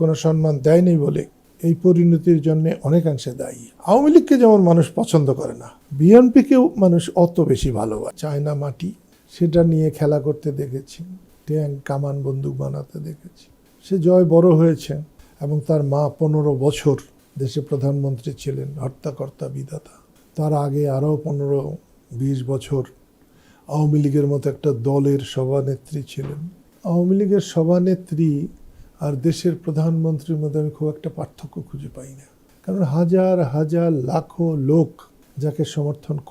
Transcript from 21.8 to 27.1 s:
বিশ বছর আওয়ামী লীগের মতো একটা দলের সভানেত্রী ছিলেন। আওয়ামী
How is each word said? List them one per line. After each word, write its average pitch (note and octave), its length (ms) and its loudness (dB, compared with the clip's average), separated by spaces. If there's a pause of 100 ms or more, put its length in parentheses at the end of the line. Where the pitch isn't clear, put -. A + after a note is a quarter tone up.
বিশ C3 280 -4 (120)
বছর C3+ 320 -4 (840)
আওয়ামী D3+ 340 0
লীগের C#3+ 280 0
মতো C#3+ 220 -2
একটা D3+ 160 -4 (200)
দলের C#3 320 2 (120)
সভানেত্রী C3+ 680 -4 (100)
ছিলেন। C#3 280 -10 (460)
আওয়ামী F3 300 2